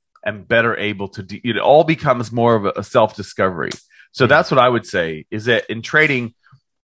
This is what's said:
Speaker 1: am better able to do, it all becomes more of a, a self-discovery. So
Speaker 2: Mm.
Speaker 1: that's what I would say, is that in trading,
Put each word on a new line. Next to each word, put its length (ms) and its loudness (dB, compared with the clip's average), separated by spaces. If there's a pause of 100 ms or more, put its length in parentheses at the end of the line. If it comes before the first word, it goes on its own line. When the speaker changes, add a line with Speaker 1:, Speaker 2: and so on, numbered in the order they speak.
(260)
Speaker 1:
am 180 -8
better 340 2
able 320 -6
to 140 -12
do, 180 -14
it 160 -2
all 280 4
becomes 460 -2
more 240 2
of 100 0
a, 100 -2
a 80 -6
self-discovery. 880 -2 (400)
So 140 0
Speaker 2:
Mm. 40 4
Speaker 1:
that's 220 2
what 80 2
I 80 6
would 180 0
say, 460 -4
is 140 -8
that 240 0
in 120 -8
trading, 520 0 (520)